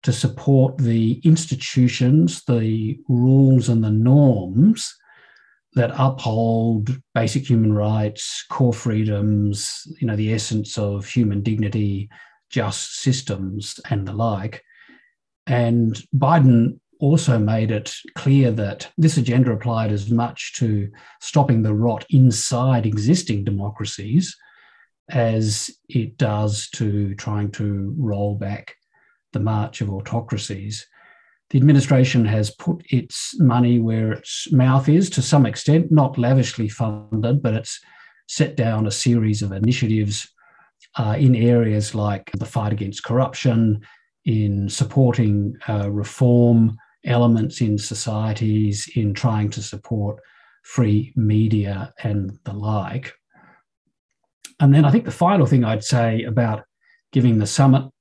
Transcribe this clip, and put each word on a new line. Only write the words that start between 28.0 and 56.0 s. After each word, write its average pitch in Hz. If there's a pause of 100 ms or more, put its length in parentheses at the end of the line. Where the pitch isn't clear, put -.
back 98 (580)
the -
march 107
of 101
autocracies. 104 (640)
The 135
administration 131
has 104
put 170
its -
money 120
where 113
its -
mouth 131
is 180
to -
some 139
extent, 160
not 143
lavishly 123
funded, 110
but 113
it's - (480)
set -
down 110
a 104
series 107
of 101
initiatives, 110 (720)
uh, 110
in 131
areas 113
like 104
the 101
fight 107
against 101
corruption, 113 (460)
in 104
supporting, 110 (140)
uh, 101
reform 113 (300)
elements 117
in 107
societies, 107
in 104
trying 107
to 107
support 104 (440)
free 107
media 107 (100)
and 101
the 104
like. 104 (1500)
And 139
then 151
I 135
think 233
the -
final 175
thing 127
I'd 110
say 113